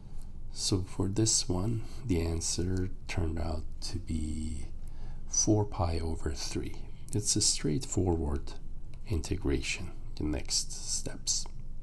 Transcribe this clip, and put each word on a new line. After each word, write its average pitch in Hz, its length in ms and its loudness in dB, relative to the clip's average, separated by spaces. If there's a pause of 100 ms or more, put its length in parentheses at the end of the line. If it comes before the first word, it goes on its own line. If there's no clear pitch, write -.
(520)
So - 300 0
for - 260 -2
this 107 400 4
one, 107 340 0 (220)
the 90 160 4
answer 85 680 2 (180)
turned 82 300 2
out 80 240 0 (200)
to - 160 -2
be 78 680 -2 (640)
four 104 360 6
pi 82 340 2
over 82 320 0
three. - 460 -2 (360)
It's - 240 2
a 110 40 4
straightforward 85 1120 2 (560)
integration, - 840 0 (260)
the - 80 -2
next - 480 0
steps. - 760 -2 (360)